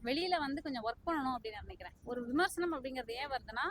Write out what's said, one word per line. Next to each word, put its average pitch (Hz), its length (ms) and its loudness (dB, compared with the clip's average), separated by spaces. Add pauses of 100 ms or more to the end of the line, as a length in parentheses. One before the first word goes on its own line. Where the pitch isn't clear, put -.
வெளியில 339 360 4
வந்து 285 220 0
கொஞ்சம் 262 220 -4
ஒர்க் 233 260 -2
பண்ணணும் 269 260 2
அப்படின்னு 220 240 -6
நான் 196 100 -10
நினைக்கிறேன். 180 240 -10 (100)
ஒரு 247 220 -4
விமர்சனம் 339 480 4
அப்படிங்கிறது 262 360 -2
ஏன் 254 200 -4
வருதுன்னா 247 420 -2